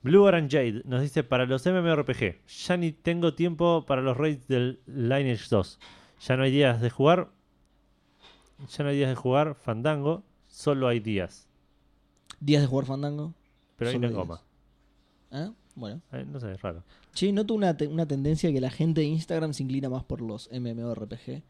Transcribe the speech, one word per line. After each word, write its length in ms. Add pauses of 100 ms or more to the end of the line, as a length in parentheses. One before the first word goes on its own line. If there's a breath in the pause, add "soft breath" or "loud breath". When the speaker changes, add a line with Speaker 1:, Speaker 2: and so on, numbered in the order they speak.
Speaker 1:
Blue 220
Orange 320
Jade 280
nos 160
dice, 240
"Para 220
los 200
M 120
M 100
O 60
R 100
P 100
G, 220 (300)
ya 100
ni 160
tengo 420
tiempo 520
para 160
los 140
raids 300
del 400
Lineage 640
dos. 280 (480 loud breath)
Ya 100
no 60
hay 80
días 300
de 100
jugar, 400 (1500 soft breath)
ya 80
no 60
hay 60
días 120
de 80
jugar 380
Fandango, 680 (240)
solo 400
hay 120
días". 480 (920)
Speaker 2:
¿Días 200
de 80
jugar 180
Fandango? 460 (440)
Speaker 1:
Pero 140
hay 60
Speaker 2:
Solo 120
Speaker 1:
una 80
Speaker 2:
días. 100
Speaker 1:
coma. 160 (920)
Speaker 2:
¿Eh? 180 (240)
Bueno. 260 (120)
Speaker 1:
Eh, 180
no 100
sé, 120
es 100
raro. 200 (320 soft breath)
Speaker 2:
Che, 180
noto 220
una 220
te-, 120
una 180
tendencia 460
que 80
la 100
gente 300
de 80
Instagram 460
se 80
inclina 260
más 160
por 160
los 320
M 180
M 140
O 80
R 140
P 100
G. 340